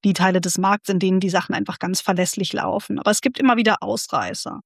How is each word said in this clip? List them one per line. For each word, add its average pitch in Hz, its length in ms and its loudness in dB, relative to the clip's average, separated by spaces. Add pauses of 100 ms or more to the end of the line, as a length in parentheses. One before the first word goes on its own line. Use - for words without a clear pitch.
die 196 100 4
Teile 185 280 4
des 175 160 -2
Markts, 196 320 0
in 190 100 2
denen 185 220 2
die 190 80 0
Sachen 175 260 -2
einfach 196 240 -6
ganz 185 220 -4
verlässlich 185 500 0
laufen. 185 480 -4
Aber 208 120 0
es 208 100 0
gibt - 180 -2
immer 254 160 4
wieder 220 260 2
Ausreißer. - 840 -6